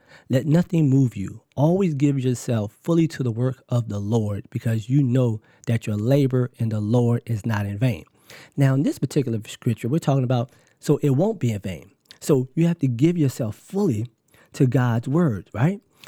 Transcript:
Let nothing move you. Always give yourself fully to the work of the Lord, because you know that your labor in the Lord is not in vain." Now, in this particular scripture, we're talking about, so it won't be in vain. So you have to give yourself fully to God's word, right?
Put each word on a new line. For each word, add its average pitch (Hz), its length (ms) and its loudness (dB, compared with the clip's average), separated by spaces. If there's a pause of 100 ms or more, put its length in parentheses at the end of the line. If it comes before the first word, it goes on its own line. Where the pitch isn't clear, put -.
(300)
Let 131 160 0
nothing 160 420 2
move 131 280 2
you. 101 260 -10 (120)
Always 170 400 2
give 139 240 0
yourself 120 600 -4
fully 170 280 2
to - 140 -8
the 123 100 -2
work 127 360 -4
of 117 200 -2
the 104 100 -6
Lord, 104 500 -2
because 113 400 -4
you 139 140 2
know 120 400 0 (240)
that 117 200 -2
your 107 100 -4
labor 127 600 2
in 113 140 -2
the 107 100 -2
Lord 120 460 2
is 110 180 -4
not 104 220 -2
in 101 100 -6
vain." 104 280 -2 (520)
Now, 135 180 4
in 139 100 0
this 285 140 -4
particular 117 480 -2
scripture, - 420 -4
we're 151 100 0
talking 139 260 0
about, 120 260 -2 (280)
so 143 200 2
it 147 120 2
won't 180 300 2
be 120 120 0
in 101 80 -6
vain. 90 300 -10 (300)
So 131 340 2
you 165 120 2
have 170 120 0
to 139 100 0
give 156 300 0
yourself 127 380 -2
fully 143 500 -2 (460)
to 139 140 2
God's 120 420 2
word, 135 440 0
right? 165 280 0 (280)